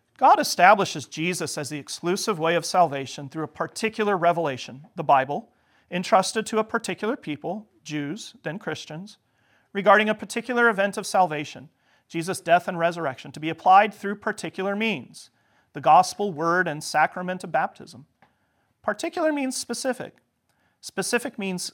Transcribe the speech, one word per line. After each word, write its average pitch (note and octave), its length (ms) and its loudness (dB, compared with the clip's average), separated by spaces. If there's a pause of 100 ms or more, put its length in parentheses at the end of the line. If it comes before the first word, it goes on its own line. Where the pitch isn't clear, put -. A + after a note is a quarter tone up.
(180)
God D#4+ 220 6
establishes F#3+ 680 4
Jesus E3 520 -6
as C#3+ 120 -8
the D3 80 -8
exclusive F3 600 -4
way E3 160 2
of D#3+ 100 0
salvation C#3+ 640 0
through D#3+ 140 -8
a D3 60 -8
particular G#3 680 -4
revelation, D#3+ 800 -2
the F3 80 -8
Bible, C#3+ 480 2 (400)
entrusted F#3+ 560 2
to A3 100 -2
a A3 60 2
particular A3 520 -4
people, E3+ 520 -8 (160)
Jews, D3+ 500 -8 (100)
then D#3 140 -8
Christians, D#3+ 600 -10 (540)
regarding G#3 380 4
a G#3+ 60 0
particular A#3 540 0
event G3 280 0
of G3 80 -8
salvation, D#3 640 -2 (380)
Jesus' E3 320 -6
death F3 280 2
and F3+ 120 -6
resurrection, E3 540 -4
to D3 60 -12
be D#3 100 -4
applied F#3+ 440 4
through G3+ 220 -6
particular G3+ 600 -6
means, G#3 540 -6 (440)
the D3 80 -10
gospel, F3+ 500 4
word, E3 360 0
and D3+ 160 -6
sacrament F3+ 600 -2
of F3+ 80 -12
baptism. D#3+ 540 -6 (760)
Particular D#4 500 -2
means C4+ 260 -4
specific. - 600 -6 (640)
Specific - 580 -4
means F#3+ 340 -6